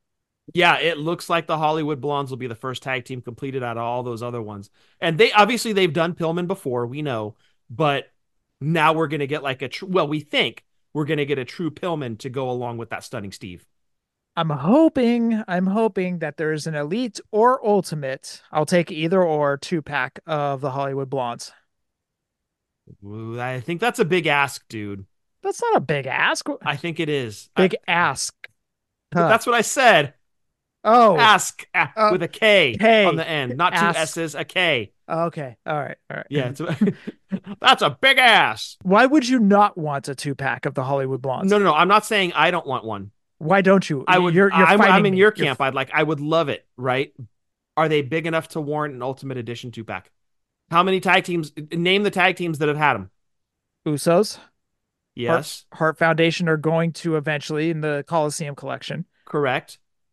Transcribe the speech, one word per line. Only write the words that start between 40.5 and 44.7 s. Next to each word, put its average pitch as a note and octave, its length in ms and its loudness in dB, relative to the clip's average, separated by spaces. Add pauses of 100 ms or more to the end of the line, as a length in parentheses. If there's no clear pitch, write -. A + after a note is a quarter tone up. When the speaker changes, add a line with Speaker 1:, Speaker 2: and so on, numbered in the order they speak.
Speaker 2:
of C#3 80 -6
the C3+ 100 -4
Hollywood C3+ 380 -2
Blondes? C3+ 280 -2
Speaker 1:
No, G#3 80 4
no, G3+ 60 2
no. E3 100 4
I'm E3+ 140 4
not G#3 160 4
saying F#3+ 300 -2
I D#3 160 4
don't E3+ 160 -4
want B2 180 -6
one. G#2 280 -8 (260)
Speaker 2:
Why F3 220 2
don't F#3+ 300 4
you? C#3 180 -4
Speaker 1:
I F3+ 100 6
would, F3+ 160 2
Speaker 2:
You're, G3 140 6
you're F3+ 160 4
Speaker 1:
I'm, F#3 140 6